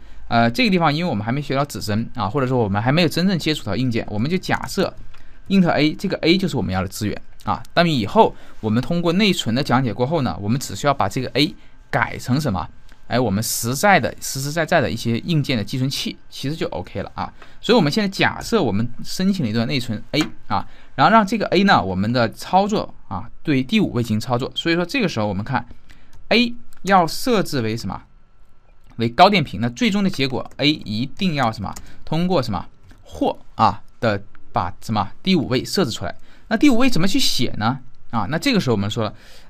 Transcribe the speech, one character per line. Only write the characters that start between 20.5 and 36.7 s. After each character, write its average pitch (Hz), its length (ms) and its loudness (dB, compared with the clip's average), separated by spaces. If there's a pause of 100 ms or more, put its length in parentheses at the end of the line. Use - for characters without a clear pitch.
然 131 100 4
后 175 60 6
让 214 160 6
这 220 100 0
个 196 100 -2
A 185 180 4
呢， 165 180 6
我 95 100 -2
们 101 200 0
的 120 180 2
操 - 340 2
作 196 280 -2 (160)
啊， - 200 -6 (140)
对 139 180 2
第 202 200 2
五 156 100 0
位 120 100 0
进 113 140 0
行 107 60 0
操 123 160 0
作。 123 180 -4
所 - 160 0
以 165 40 4
说 175 100 0
这 262 160 -2
个 185 80 0
时 - 100 -4
候 107 80 0
我 104 60 -2
们 95 100 -4
看 117 240 -4 (640)
A 233 260 4 (280)
要 185 220 4
设 202 380 0
置 143 160 -2
为 110 160 -2
什 117 100 -8
么？ - 160 -6 (960)
为 113 140 2
高 175 200 8
电 196 140 4
平。 95 160 -6
那 117 80 0
最 196 240 0
终 202 100 0
的 190 80 2
结 135 160 0
果 127 300 -4
A 143 160 4
一 117 340 -4
定 180 300 -2
要 123 160 2
什 110 100 -8
么？ 90 140 -6 (300)
通 160 200 0
过 180 160 2
什 - 80 -4
么？ 90 160 -4 (380)
或 - 340 -2 (180)
啊 104 260 4 (180)
的 104 240 0 (300)
把 92 280 -2
什 - 120 -4
么 101 180 0 (100)
第 190 140 4
五 113 140 0
位 123 160 0
设 - 180 0
置 123 80 -2
出 - 140 -8
来。 - 100 -6 (320)
那 220 80 0
第 294 140 6
五 233 80 6